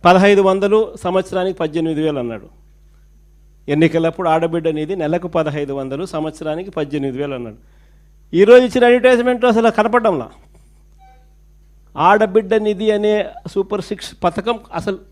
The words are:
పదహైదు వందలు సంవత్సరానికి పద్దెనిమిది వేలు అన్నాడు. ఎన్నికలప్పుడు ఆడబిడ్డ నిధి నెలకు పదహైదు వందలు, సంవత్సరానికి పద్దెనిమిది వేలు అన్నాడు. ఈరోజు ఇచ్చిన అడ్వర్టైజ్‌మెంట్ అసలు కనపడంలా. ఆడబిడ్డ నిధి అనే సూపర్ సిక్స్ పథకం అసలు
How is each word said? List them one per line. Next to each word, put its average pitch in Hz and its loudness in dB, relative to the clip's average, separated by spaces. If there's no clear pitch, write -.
పదహైదు 190 6
వందలు 196 2
సంవత్సరానికి 185 -4
పద్దెనిమిది 160 -4
వేలు 147 -2
అన్నాడు. 117 -10
ఎన్నికలప్పుడు 160 0
ఆడబిడ్డ 165 0
నిధి 156 -4
నెలకు 175 -4
పదహైదు 151 -4
వందలు, 139 -8
సంవత్సరానికి 156 -8
పద్దెనిమిది 139 -6
వేలు 139 -8
అన్నాడు. 113 -14
ఈరోజు 226 8
ఇచ్చిన 240 0
అడ్వర్టైజ్‌మెంట్ 247 4
అసలు 226 4
కనపడంలా. 214 0
ఆడబిడ్డ 196 2
నిధి 214 -2
అనే 208 0
సూపర్ 196 -4
సిక్స్ - -10
పథకం 202 -2
అసలు 190 -6